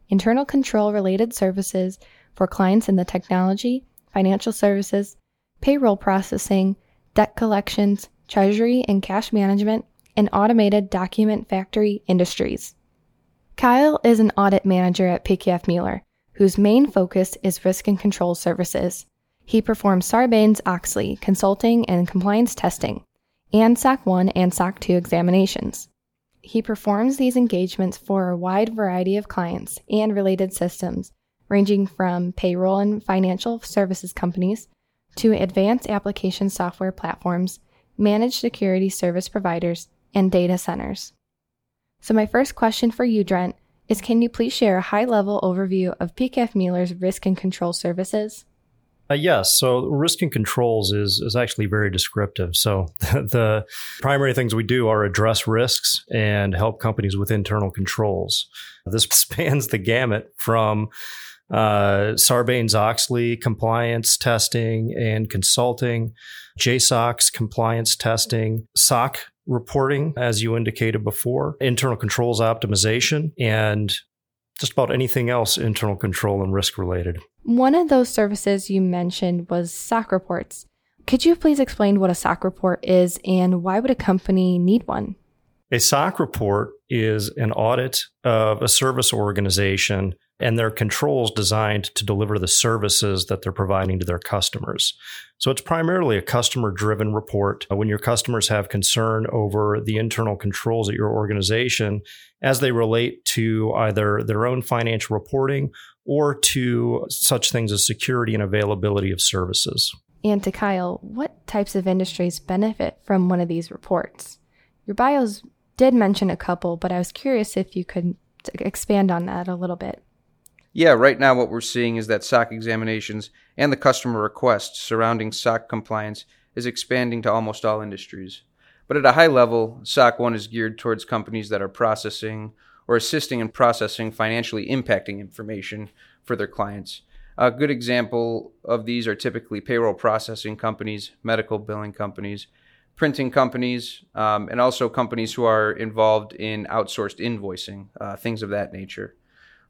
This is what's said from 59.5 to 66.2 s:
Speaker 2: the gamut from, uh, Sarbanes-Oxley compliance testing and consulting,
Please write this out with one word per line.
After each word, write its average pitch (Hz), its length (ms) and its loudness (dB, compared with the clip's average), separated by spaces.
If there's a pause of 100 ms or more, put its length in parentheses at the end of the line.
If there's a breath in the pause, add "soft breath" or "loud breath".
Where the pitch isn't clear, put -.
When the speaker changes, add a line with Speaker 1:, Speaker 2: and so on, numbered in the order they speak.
Speaker 2:
the 110 100 -2
gamut 113 580 0
from, 107 520 0 (600 loud breath)
uh, 104 640 2
Sarbanes-Oxley 117 1200 2
compliance 117 800 0
testing 113 800 0
and 110 360 -2
consulting, 117 800 0 (460 loud breath)